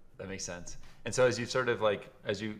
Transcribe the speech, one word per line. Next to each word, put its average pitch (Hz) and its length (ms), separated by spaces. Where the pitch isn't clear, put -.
That 95 100
makes 95 160
sense. 87 340
And - 80
so 127 120
as 113 140
you 120 80
sort 127 200
of, 113 140
like, 104 320
as 107 160
you 107 180